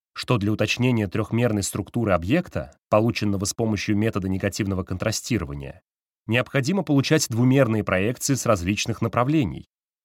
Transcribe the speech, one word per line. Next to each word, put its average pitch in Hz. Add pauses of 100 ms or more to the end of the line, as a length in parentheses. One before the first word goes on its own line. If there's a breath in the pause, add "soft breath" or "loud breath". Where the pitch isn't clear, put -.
(140)
что -
для 98
уточнения 113
трёхмерной 107
структуры 104
объекта, 90 (100)
полученного 104
с -
помощью 107
метода 104
негативного 95
контрастирования, 80 (440)
необходимо 131
получать 151
двумерные 120
проекции 101
с 123
различных 104
направлений, 120 (380)